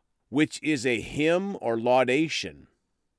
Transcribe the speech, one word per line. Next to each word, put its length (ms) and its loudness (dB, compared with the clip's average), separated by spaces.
which 320 0
is 240 -2
a 160 0
hymn 600 -2
or 180 -2
laudation. 880 0